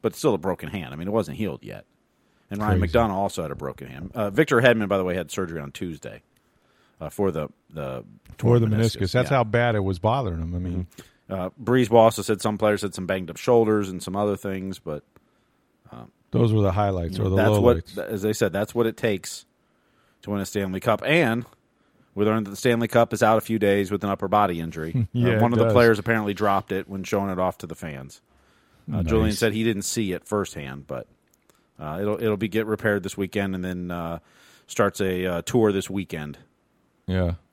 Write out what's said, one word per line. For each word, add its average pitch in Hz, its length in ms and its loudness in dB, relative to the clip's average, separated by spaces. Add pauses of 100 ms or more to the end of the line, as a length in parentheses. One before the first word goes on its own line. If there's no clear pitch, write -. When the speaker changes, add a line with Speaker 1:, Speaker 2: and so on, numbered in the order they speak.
Speaker 1:
But 113 140 -2
still 139 180 2
a 95 40 0
broken 82 320 -4
hand. 76 240 -8
I 73 40 -10
mean, 85 100 -6
it 101 40 -4
wasn't 82 260 -2
healed 87 260 -6
yet. 50 220 -14 (640)
And - 120 -6
Ryan 104 180 2
Speaker 2:
Crazy. 87 180 0
Speaker 1:
McDonough 113 140 4
also 95 300 -2
had 76 100 -6
a 71 40 -6
broken 67 320 -10
hand. 69 260 -14
Uh, 107 160 -2
Victor 123 320 4
Hedman, 113 260 6
by 98 100 2
the 95 60 0
way, 90 120 0
had 87 160 -6
surgery 82 300 -6
on 71 100 -12
Tuesday, 73 500 -12 (800)
uh, 78 80 -8
for 98 220 0
the, 76 180 -4 (200)
the 65 340 -10 (340)
Speaker 2:
For 120 220 4
Speaker 1:
torn - 20 4
Speaker 2:
the 113 60 2
meniscus. 107 300 2
Speaker 1:
meniscus. 95 140 -2
Speaker 2:
That's 127 200 0
Speaker 1:
Yeah. 139 60 4
Speaker 2:
how 123 80 4
bad 117 300 0
it 101 80 0
was 95 160 -2
bothering 110 420 0
him. 82 140 -6
I 87 40 -2
mean, 90 280 -4 (420)
Speaker 1:
Mm-hmm. 95 40 -6
Uh, 95 240 -4
Breeze 120 340 2
also 113 300 8
said 101 200 0
some 107 160 -2
players 104 240 2
had 98 120 -4
some 92 140 -6
banged 92 220 -4
up 85 80 -12
shoulders 110 520 4
and 92 140 -8
some 92 120 -8
other 104 220 0
things, 95 420 -8
but, 73 240 -8 (880)
um, 85 200 -20 (200)
Speaker 2:
those 117 220 4
were 107 80 4
the 98 120 4
highlights 95 460 -2
or 104 100 0
the 95 80 2
Speaker 1:
that's 107 200 4
what, 101 200 6
Speaker 2:
lowlights. - 200 -10
Speaker 1:
as 104 240 -6
they 107 120 0
said, 104 200 2
that's 101 220 -2
what 117 100 2
it 113 120 -2
takes - 480 -4 (760)
to - 100 -12
win 101 100 -2
a 95 40 -4
Stanley 95 360 -4
Cup. 110 240 0
And 123 400 2 (680)
we 101 120 0
learned 110 200 2
that 98 60 -12
the 101 60 -12
Stanley 117 320 2
Cup 117 240 4
is 110 100 2
out 110 140 6
a 107 40 2
few 113 160 -2
days 101 320 4
with 101 140 -4
an 101 60 -2
upper 98 180 -2
body 92 320 2
injury. 82 500 -4
Speaker 2:
<laughs> - 40 -14
Yeah, 120 240 2
Speaker 1:
Uh, 107 40 4
one 117 100 4
Speaker 2:
it 123 40 0
Speaker 1:
of 113 40 4
the 113 60 4
Speaker 2:
does. 113 80 2
Speaker 1:
players 117 260 8
apparently 107 340 0
dropped 98 380 0
it 95 180 -4
when 95 140 -8
showing 98 280 -2
it 90 80 -4
off 92 200 -2
to 90 80 -12
the 80 80 -12
fans. 69 460 -14 (680)
Uh, 104 100 -2
Julian 107 280 2
Speaker 2:
Nice. 101 100 -4
Speaker 1:
said 110 140 2
he 110 100 -2
didn't 107 200 0
see 104 280 -4
it 87 160 -8
firsthand, 71 600 -6
but, 62 200 -10 (720)
uh, 76 220 -8
it'll, 104 200 -2
it'll 107 160 0
be 104 120 -2
get 107 180 -2
repaired 104 360 0
this 95 140 -8
weekend 98 380 -2
and 90 100 -6
then, 90 240 -6
uh, 85 300 -6 (480)
starts - 340 -4
a, 92 240 -2
uh, 87 160 -4
tour 110 300 2
this 98 180 -4
weekend. 82 480 -8 (720)
Speaker 2:
Yeah. 90 280 -2 (180)